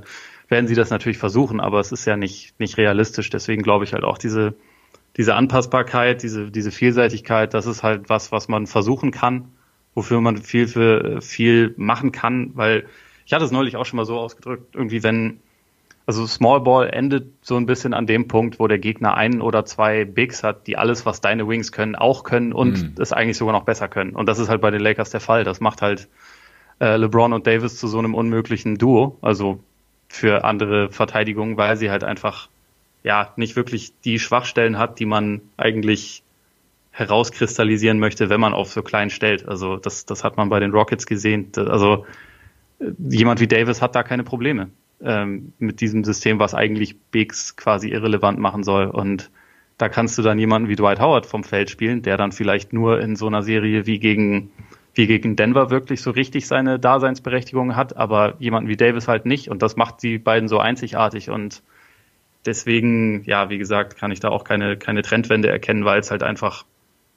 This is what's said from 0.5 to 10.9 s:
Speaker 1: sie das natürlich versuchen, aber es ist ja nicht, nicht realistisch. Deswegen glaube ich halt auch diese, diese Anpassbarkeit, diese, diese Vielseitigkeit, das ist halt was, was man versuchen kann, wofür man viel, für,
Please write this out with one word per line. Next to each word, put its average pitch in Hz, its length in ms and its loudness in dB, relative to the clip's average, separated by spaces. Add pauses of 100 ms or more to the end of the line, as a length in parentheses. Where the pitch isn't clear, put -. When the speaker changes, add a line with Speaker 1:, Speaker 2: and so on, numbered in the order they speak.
Speaker 1:
sie 113 80 2
das 113 140 2
natürlich 107 280 -2
versuchen, 107 400 0
aber 98 220 2
es 98 100 -4
ist - 140 -10
ja 107 120 2
nicht, - 440 -8
nicht 107 160 -4
realistisch. 104 540 2
Deswegen 107 340 -4
glaube 104 200 4
ich - 80 -8
halt 107 120 -4
auch - 120 0
diese, 110 380 -2 (640)
diese 110 180 4
Anpassbarkeit, 123 880 2
diese, 107 300 -8
diese 104 180 -4
Vielseitigkeit, 113 840 2
das 107 140 -2
ist 113 160 -6
halt 107 260 -2
was, 110 220 -2
was 107 160 -4
man 107 220 -2
versuchen 123 420 0
kann, 123 380 -2 (480)
wofür 117 240 0
man 113 160 2
viel, 117 320 0
für, 113 520 2